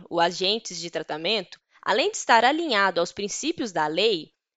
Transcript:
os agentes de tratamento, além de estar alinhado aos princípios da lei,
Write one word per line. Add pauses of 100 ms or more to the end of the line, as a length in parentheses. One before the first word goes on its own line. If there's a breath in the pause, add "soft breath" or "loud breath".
(100)
os
agentes
de
tratamento, (240)
além
de
estar
alinhado
aos
princípios
da
lei, (280)